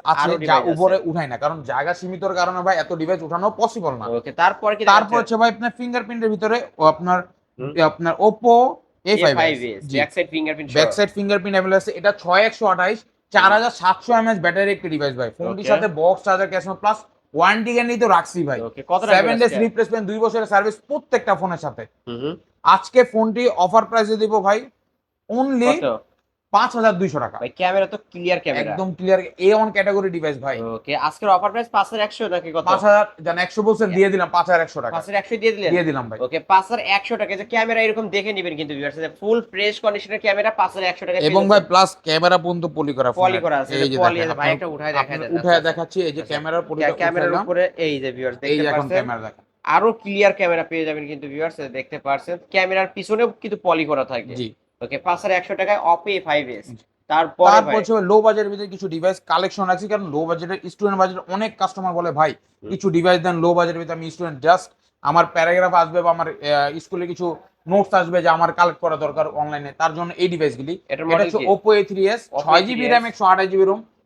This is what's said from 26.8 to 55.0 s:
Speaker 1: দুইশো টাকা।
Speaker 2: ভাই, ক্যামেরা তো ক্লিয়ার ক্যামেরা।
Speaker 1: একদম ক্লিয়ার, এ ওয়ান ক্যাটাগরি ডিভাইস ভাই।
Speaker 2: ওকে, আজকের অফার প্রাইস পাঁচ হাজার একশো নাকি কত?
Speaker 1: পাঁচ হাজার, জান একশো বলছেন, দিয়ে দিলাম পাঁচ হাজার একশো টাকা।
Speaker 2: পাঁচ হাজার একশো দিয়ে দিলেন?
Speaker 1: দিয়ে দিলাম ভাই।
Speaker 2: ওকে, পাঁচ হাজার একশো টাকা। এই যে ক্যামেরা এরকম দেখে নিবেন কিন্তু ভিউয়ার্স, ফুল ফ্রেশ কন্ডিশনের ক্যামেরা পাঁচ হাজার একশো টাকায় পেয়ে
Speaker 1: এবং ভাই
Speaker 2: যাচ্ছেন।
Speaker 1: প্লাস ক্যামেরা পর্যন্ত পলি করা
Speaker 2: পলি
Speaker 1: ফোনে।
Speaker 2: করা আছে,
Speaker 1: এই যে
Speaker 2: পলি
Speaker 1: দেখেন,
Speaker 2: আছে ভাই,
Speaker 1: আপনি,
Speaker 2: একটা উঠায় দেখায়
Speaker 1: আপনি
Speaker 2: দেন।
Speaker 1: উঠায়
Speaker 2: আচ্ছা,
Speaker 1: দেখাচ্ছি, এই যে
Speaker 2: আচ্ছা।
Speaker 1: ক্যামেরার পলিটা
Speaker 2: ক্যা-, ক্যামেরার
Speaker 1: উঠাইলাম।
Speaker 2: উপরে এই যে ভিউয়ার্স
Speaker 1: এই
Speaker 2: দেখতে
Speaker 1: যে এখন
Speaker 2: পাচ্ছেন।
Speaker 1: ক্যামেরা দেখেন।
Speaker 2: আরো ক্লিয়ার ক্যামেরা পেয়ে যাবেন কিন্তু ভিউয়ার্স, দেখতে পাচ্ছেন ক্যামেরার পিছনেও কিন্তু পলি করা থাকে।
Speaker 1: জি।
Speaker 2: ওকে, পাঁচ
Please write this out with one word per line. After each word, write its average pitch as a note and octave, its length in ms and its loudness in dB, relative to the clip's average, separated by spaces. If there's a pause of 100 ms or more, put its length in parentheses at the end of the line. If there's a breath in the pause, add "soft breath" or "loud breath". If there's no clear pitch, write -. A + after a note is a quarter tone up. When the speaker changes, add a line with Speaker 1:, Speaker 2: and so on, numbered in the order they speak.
Speaker 1:
দুইশো D#3+ 220 -2
টাকা। G#2+ 180 -6
Speaker 2:
ভাই, A#2+ 100 -6
ক্যামেরা F#3 380 0
তো G3+ 100 -10
ক্লিয়ার F3 440 -4
ক্যামেরা। C#3+ 300 -4
Speaker 1:
একদম G2+ 240 -4
ক্লিয়ার, F#3 260 2 (180)
এ F#3+ 160 4
ওয়ান A3 160 2
ক্যাটাগরি G3 400 0
ডিভাইস D#3 280 -4
ভাই। B2 240 -6
Speaker 2:
ওকে, A2+ 340 -6
আজকের D3+ 320 -2
অফার F#3+ 220 4
প্রাইস A#3 180 -4
পাঁচ G3 220 0
হাজার A3 140 -2
একশো G#3 240 -4
নাকি E3+ 240 -4
কত? D#3+ 120 -2
Speaker 1:
পাঁচ F#3 160 2
হাজার, G#3 260 6 (160)
জান E3+ 160 -2
একশো F3+ 240 -2
বলছেন, G#3+ 280 2
দিয়ে F#3+ 200 4
দিলাম F#3 220 0
পাঁচ F3 140 2
হাজার F3 140 4
একশো D#3+ 200 -4
টাকা। A#2+ 100 -4
Speaker 2:
পাঁচ E3 120 -6
হাজার G3 160 -4
একশো G3 180 -4
দিয়ে A3 160 2
দিলেন? G3 180 -2
Speaker 1:
দিয়ে F3 140 2
দিলাম C3+ 260 -2
ভাই। A2 100 -10
Speaker 2:
ওকে, B2+ 180 -4
পাঁচ F#3+ 260 2
হাজার A3+ 220 -6
একশো G3 300 -2
টাকা। G3+ 160 -4
এই G3 60 -4
যে G#3 60 -10
ক্যামেরা A3+ 380 -2
এরকম A3 260 -2
দেখে G3+ 240 -4
নিবেন F3 240 -6
কিন্তু D3+ 180 -8
ভিউয়ার্স, C#3 220 -8 (240)
ফুল A3+ 200 0
ফ্রেশ G#3 400 -4
কন্ডিশনের G#3 400 -4
ক্যামেরা G#3 300 0
পাঁচ F#3+ 240 0
হাজার F#3 160 -2
একশো F3 160 -8
টাকায় F3+ 140 -2
পেয়ে D#3 120 2
Speaker 1:
এবং G3 160 4
ভাই - 20 4
Speaker 2:
যাচ্ছেন। G3+ 180 4
Speaker 1:
প্লাস F#3 340 4
ক্যামেরা E3+ 360 4
পর্যন্ত F3 260 -4 (100)
পলি D3 180 -2
করা B2 200 0
Speaker 2:
পলি F#3 200 2
Speaker 1:
ফোনে। F#3 80 -2
Speaker 2:
করা D#3 180 0
আছে, C3 160 -4
Speaker 1:
এই C3+ 140 0
যে C3 100 -2
Speaker 2:
পলি F3 160 4
Speaker 1:
দেখেন, E3 160 -2
Speaker 2:
আছে C#3+ 80 -6
ভাই, D3 80 -2
Speaker 1:
আপনি, D#3+ 80 2
Speaker 2:
একটা F3+ 120 -6
উঠায় D3+ 260 -6
দেখায় C#3 240 -2
Speaker 1:
আপনি C#3+ 120 -8
Speaker 2:
দেন। E3+ 100 -2
Speaker 1:
উঠায় E3+ 180 4
Speaker 2:
আচ্ছা, D#3+ 140 0
Speaker 1:
দেখাচ্ছি, E3 300 -6
এই E3 120 -4
যে D#3 100 -8
Speaker 2:
আচ্ছা। D#3 120 -8
Speaker 1:
ক্যামেরার D#3+ 280 -4
পলিটা D3+ 240 -4
Speaker 2:
ক্যা-, C#3+ 100 -2
ক্যামেরার E3+ 320 0
Speaker 1:
উঠাইলাম। F#3+ 180 -2
Speaker 2:
উপরে F3+ 300 0
এই D3+ 240 -2
যে C3 120 -6
ভিউয়ার্স B2+ 300 -6
Speaker 1:
এই C#3 60 -4
Speaker 2:
দেখতে D3 140 0
Speaker 1:
যে D3+ 60 0
এখন D3 80 0
Speaker 2:
পাচ্ছেন। D3 300 -2
Speaker 1:
ক্যামেরা A#2 140 -8
দেখেন। G#2+ 240 -16 (200)
Speaker 2:
আরো F#3+ 280 2
ক্লিয়ার G3+ 400 0
ক্যামেরা F3 300 0
পেয়ে D#3+ 220 -6
যাবেন D3+ 220 -6
কিন্তু C#3+ 220 -12
ভিউয়ার্স, D#3 320 -8
দেখতে C3 380 -10
পাচ্ছেন C#3 400 -4 (120)
ক্যামেরার F#3+ 440 0
পিছনেও G#3+ 340 -2
কিন্তু A3 340 -10
পলি D#3+ 220 2
করা C#3+ 200 0
থাকে। B2 300 -8
Speaker 1:
জি। A#2+ 200 -8 (260)
Speaker 2:
ওকে, C3 180 -8
পাঁচ F3 240 -2